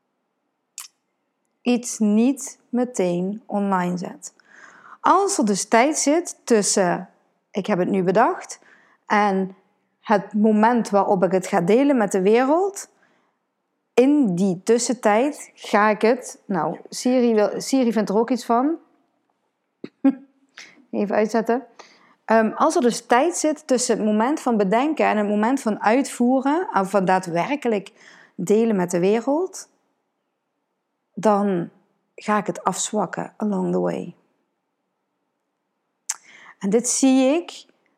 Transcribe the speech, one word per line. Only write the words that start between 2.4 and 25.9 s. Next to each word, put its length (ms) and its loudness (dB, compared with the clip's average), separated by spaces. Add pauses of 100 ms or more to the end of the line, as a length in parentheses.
meteen 800 -4
online 500 -2
zet. 380 -12 (680)
Als 380 2
er 60 2
dus 240 -2
tijd 300 2
zit 460 0
tussen 640 0 (420)
ik 160 -8
heb 120 -2
het 100 0
nu 140 0
bedacht 580 0 (460)
en 500 0 (440)
het 340 0
moment 560 2
waarop 340 2
ik 80 0
het 140 0
ga 140 0
delen 360 2
met 160 0
de 100 0
wereld, 640 0 (1080)
in 400 4
die 280 0
tussentijd 920 0
ga 340 0
ik 140 0
het, 420 0
nou, 340 -4 (100)
Siri 460 0
wil, 260 0
Siri 320 0
vindt 180 0
er 80 0
ook 120 0
iets 140 -4
van. 320 0 (1200)
<laughs> 880 -6
Even 260 -2
uitzetten. 500 0 (600)
Ehm, 280 2
als 220 2
er 60 0
dus 240 0
tijd 300 2
zit 300 -4
tussen 300 0
het 100 -2
moment 340 0
van 160 -2
bedenken 500 0
en 100 2
het 120 0
moment 320 0
van 220 -4
uitvoeren, 880 0